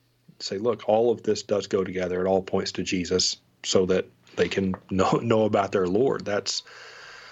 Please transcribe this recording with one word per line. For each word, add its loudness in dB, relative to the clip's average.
Say, -8
"Look, -2
all 4
of -4
this 0
does -2
go 0
together. -2
It 2
all 4
points -4
to -4
Jesus," 0
so 2
that 0
they 2
can -2
<laughs> -20
know, 2
know 2
about 0
their 2
Lord. 0
That's, -4